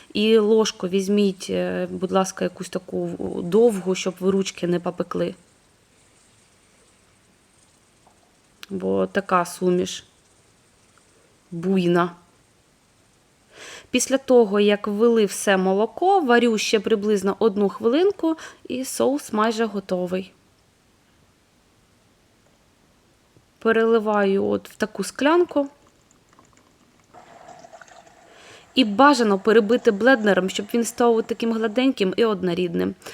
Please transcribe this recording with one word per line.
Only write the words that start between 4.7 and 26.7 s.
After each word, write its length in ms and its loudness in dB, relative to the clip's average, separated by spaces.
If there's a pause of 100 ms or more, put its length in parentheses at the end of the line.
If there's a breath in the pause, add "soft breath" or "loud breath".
попекли. 560 -6 (3250)
Бо 360 -2
така 400 -2
суміш 580 -4 (1500)
буйна. 600 0 (1900 loud breath)
Після 200 0
того, 420 4
як 280 2
ввели 380 2
все 320 0
молоко, 640 0
варю 380 2
ще 220 -2
приблизно 600 -2
одну 300 0
хвилинку, 680 0 (300 loud breath)
і 180 -8
соус 480 -4
майже 320 0
готовий. 680 -6 (3250)
Переливаю 840 2
от 240 -4
в 60 -20
таку 280 -6
склянку. 680 0 (3000 loud breath)